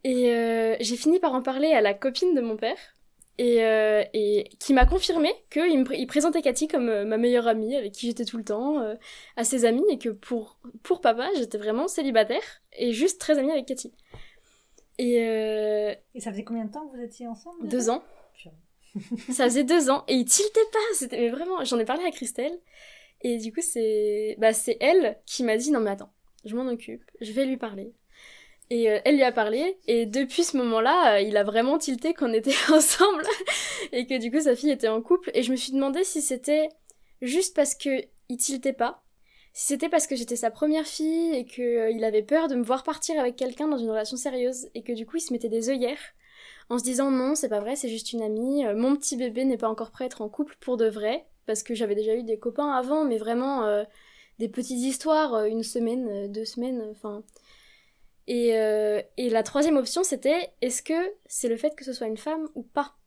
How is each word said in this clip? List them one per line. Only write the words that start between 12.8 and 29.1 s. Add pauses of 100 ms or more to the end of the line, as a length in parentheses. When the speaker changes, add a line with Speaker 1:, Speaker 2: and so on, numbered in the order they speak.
Speaker 1:
juste
très
amie
avec
Cathy. (1080)
Et,
euh, (220)
Speaker 2:
Et
ça
faisait
combien
de
temps
que
vous
étiez
ensemble,
déjà ?
Speaker 1:
deux
ans. (320)
Speaker 2:
Purée. (400)
<laughs>
Speaker 1:
Ça
faisait
deux
ans,
et
il
tiltait (120)
pas, (140)
c'était,
mais
vraiment,
j'en
ai
parlé
à
Christelle, (640)
et
du
coup,
c'est,
bah,
c'est
elle
qui
m'a
dit, «
Non
mais
attends, (340)
je
m'en
occupe, (180)
je
vais
lui
parler. » (760)
Et,
euh,
elle